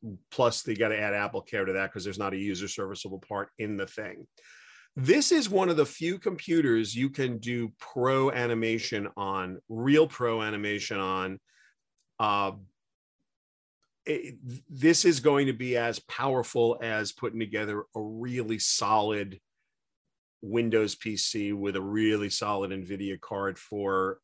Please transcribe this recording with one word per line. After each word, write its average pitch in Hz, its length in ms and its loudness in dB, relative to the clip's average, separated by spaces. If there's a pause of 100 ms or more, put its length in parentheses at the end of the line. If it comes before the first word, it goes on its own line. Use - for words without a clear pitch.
(300)
Plus, 120 320 2
they 113 120 -2
gotta 107 220 2
add 104 160 0
Apple 101 300 -2
Care 101 220 -2
to 92 80 -2
that 95 200 -2
'cause 92 120 -10
there's 98 160 -6
not 98 140 -2
a 95 40 -4
user 98 300 -4
serviceable 98 500 -8
part 101 300 -6 (100)
in 107 180 -4
the 98 100 -4
thing. 101 420 -12 (680)
This 175 340 6
is 294 180 4
one 190 200 4
of 170 80 4
the 147 100 6
few 180 320 -4
computers 139 800 2
you 135 140 0
can 127 280 -2
do 117 400 -4
pro 135 540 2
animation 113 760 0 (100)
on, 95 520 -4
real 139 400 4
pro 113 340 -2
animation 104 560 -4
on. 95 400 -2 (800)
Uh, 101 340 2 (1500)
it, 143 300 -4 (340)
this 151 360 4
is 156 160 6
going 143 260 4
to 131 60 0
be 123 240 -2
as 117 240 0
powerful 120 800 2
as 107 300 -2
putting 113 260 -6
together 107 460 -4 (100)
a 110 60 -6
really 113 580 -4
solid 104 800 2 (1040)
Windows 110 540 2
P 107 200 -6
C 101 360 -2
with 101 240 -2
a 92 40 -2
really 104 480 0
solid 98 440 -2
nvidia 98 480 -6
card 98 400 -6
for, 95 640 -2